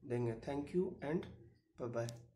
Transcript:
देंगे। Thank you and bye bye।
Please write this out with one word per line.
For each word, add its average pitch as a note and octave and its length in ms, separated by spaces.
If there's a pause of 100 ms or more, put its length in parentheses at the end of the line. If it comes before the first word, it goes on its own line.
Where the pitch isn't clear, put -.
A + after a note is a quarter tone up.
देंगे। A#2+ 380
Thank C#3+ 320
you F3+ 120 (180)
and D#3 220 (520)
bye B2 120
bye। A#2 460